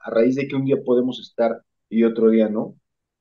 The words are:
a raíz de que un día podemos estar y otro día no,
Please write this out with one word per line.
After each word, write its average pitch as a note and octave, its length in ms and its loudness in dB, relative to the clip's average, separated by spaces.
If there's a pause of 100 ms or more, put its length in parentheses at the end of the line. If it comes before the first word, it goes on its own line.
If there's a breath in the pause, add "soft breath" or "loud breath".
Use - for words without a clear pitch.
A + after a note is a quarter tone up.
a A2+ 80 -12
raíz A#2+ 240 2
de C#3 120 -4
que D3 80 -8
un C3+ 100 -2
día C3+ 200 0
podemos B2 360 0
estar A2+ 420 -4 (260)
y A2+ 140 2
otro A2+ 280 2
día A2 180 2
no, A2+ 260 -6 (460)